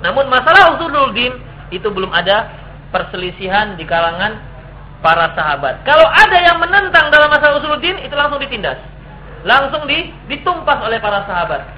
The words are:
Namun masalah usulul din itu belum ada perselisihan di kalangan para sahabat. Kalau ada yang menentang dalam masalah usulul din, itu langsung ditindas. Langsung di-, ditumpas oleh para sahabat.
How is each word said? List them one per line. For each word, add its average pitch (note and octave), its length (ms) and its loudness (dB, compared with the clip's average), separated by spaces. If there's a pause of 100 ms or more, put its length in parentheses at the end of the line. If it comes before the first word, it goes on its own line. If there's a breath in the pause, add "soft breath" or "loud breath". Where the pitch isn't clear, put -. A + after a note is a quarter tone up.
Namun C4 320 -2
masalah E4 400 4
usulul C#4+ 400 -2
din B3 240 -4 (320)
itu F3 240 -10
belum F#3+ 240 -6
ada G3 320 0 (420)
perselisihan F#3 880 -4
di D#3 80 -12
kalangan E3+ 500 -2 (640)
para E3 320 2
sahabat. C#3+ 540 -4
Kalau D#4 180 8
ada F4+ 380 4
yang E4+ 180 4
menentang F4+ 480 2
dalam D4+ 220 6
masalah D4 320 2
usulul D4+ 180 -2
din, F4+ 220 -4
itu - 100 -12
langsung C#4+ 300 -2
ditindas. G3+ 340 -6 (680)
Langsung C#4 420 0
di-, D#4+ 240 -6 (160)
ditumpas C#4+ 560 -4
oleh A3+ 160 -4
para G3+ 240 -4
sahabat. E3 380 -6 (160)